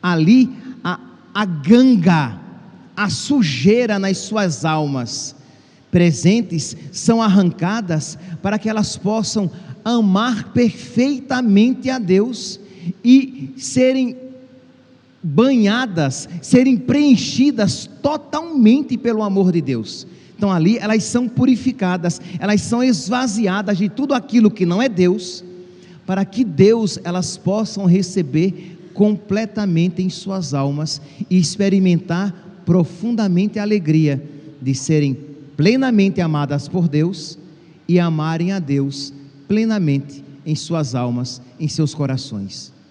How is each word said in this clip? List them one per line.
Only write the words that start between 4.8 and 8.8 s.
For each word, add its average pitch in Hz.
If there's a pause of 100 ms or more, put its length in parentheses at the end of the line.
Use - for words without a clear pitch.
presentes 175 (160)
são 226
arrancadas 190 (240)
para 208
que 214
elas 214